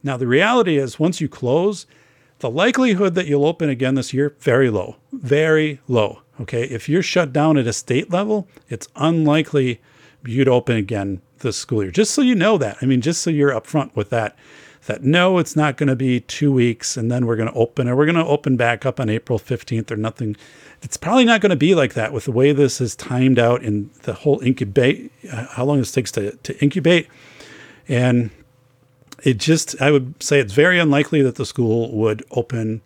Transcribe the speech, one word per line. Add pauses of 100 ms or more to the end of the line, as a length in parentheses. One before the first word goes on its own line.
Now,
the
reality
is,
once
you
close, (540)
the
likelihood
that
you'll
open
again
this
year,
very
low, (160)
very
low. (180)
Okay,
if
you're
shut
down
at
a
state
level, (200)
it's
unlikely (460)
you'd
open
again (180)
this
school
year.
Just
so
you
know
that.
I
mean,
just
so
you're
upfront
with
that, (520)
that
no,
it's
not
gonna
be
two
weeks
and
then
we're
gonna
open,
or
we're
gonna
open
back
up
on
April
fifteenth
or
nothing. (460)
It's
probably
not
gonna
be
like
that
with
the
way
this
is
timed
out
and (100)
the
whole
incubate, (200)
uh,
how
long
this
takes
to,
to
incubate. (800)
And (920)
it
just,
I
would
say
it's
very
unlikely
that
the
school
would
open